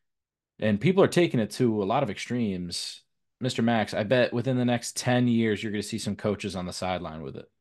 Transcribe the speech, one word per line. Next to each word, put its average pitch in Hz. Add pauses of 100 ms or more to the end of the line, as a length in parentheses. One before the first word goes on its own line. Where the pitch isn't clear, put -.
(600)
And 104
people 180
are -
taking 175
it 104
to 113
a 98
lot 113
of 101
extremes. 95 (380)
Mister 123
Max, 113
I 107
bet 120
within 123
the 123
next 120
ten 123
years, 113
you're 110
gonna 104
see 107
some 101
coaches 98
on 90
the 87
sideline 85
with 67
it. - (120)